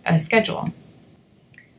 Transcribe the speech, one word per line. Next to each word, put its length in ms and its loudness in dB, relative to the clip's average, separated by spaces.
a 140 2
schedule. 560 0